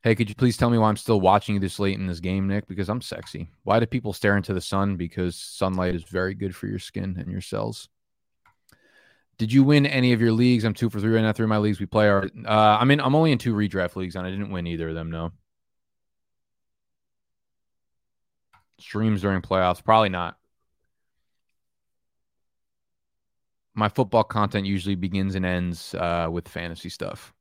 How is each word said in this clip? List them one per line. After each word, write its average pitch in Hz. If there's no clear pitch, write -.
Hey, 113
could 104
you 104
please 123
tell 120
me 120
why 110
I'm 101
still 110
watching 101
you 98
this 95
late 98
in 95
this 85
game, 95
Nick? 101
Because 92
I'm 123
sexy. -
Why 113
do 117
people 113
stare 101
into 98
the 92
sun? 98
Because 87
sunlight 92
is 82
very 92
good 98
for -
your 101
skin 95
and 90
your 95
cells. 107
Did 110
you 135
win 143
any 127
of 113
your 113
leagues? 120
I'm 107
two 113
for 104
three 110
right 113
now. 110
Three 113
of 110
my 107
leagues 104
we 101
play 107
are, 98
uh, 107
I'm 127
in, 143
I'm 135
only 160
in 120
two 117
redraft 95
leagues, 92
and 92
I 92
didn't 98
win 87
either 82
of 80
them, 82
no. 82
Streams 104
during 98
playoffs? 92
Probably 110
not. 87
My 107
football 113
content 101
usually 98
begins 95
and 92
ends, 90
uh, 85
with 85
fantasy 85
stuff. -